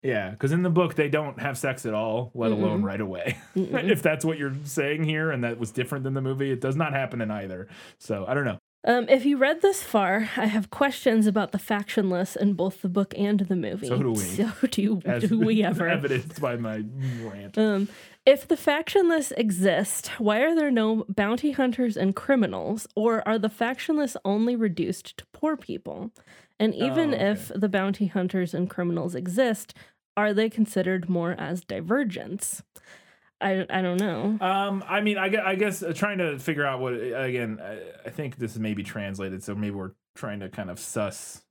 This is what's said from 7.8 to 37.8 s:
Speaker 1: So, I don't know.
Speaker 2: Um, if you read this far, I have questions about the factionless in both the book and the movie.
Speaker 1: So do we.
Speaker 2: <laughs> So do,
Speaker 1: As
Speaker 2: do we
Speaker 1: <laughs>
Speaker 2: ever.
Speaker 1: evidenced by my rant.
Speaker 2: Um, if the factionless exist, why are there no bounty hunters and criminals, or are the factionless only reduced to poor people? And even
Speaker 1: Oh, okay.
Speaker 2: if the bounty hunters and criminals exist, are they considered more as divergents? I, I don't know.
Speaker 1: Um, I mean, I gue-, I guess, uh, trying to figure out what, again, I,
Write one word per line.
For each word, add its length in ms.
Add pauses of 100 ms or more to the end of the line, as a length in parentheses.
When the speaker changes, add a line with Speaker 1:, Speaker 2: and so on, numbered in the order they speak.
Speaker 1:
So, 280
I 60
don't 120
know. 140 (260)
Speaker 2:
Um, 240
if 160
you 120
read 260
this 200
far, 540
I 100
have 240
questions 560
about 240
the 80
factionless 760
in 160
both 300
the 60
book 300
and 220
the 160
movie. 320
Speaker 1:
So 100
do 140
we. 80
Speaker 2:
<laughs> 20
So 300 (180)
do, 340
Speaker 1:
As 240
Speaker 2:
do 120
we 240
Speaker 1:
<laughs> 0
Speaker 2:
ever. 240
Speaker 1:
evidenced 520
by 160
my 280 (380)
rant. 360
Speaker 2:
Um, 300 (360)
if 220
the 80
factionless 840
exist, 720 (120)
why 220
are 120
there 160
no 380
bounty 420
hunters 460
and 180
criminals, 800
or 320
are 140
the 100
factionless 640 (100)
only 300
reduced 640
to 160
poor 240
people? 560 (480)
And 120
even 400
Speaker 1:
Oh, 40
okay. 140
Speaker 2:
if 260
the 120
bounty 380
hunters 480
and 160
criminals 460
exist, 580 (420)
are 160
they 160
considered 600
more 280
as 280
divergents? 960 (800)
I, 280
I 140
don't 180
know. 400
Speaker 1:
Um, 480
I 140
mean, 160
I 100
gue-, 160
I 120
guess, 260
uh, 120
trying 240
to 200
figure 260
out 160
what, 140
again, 680
I, 460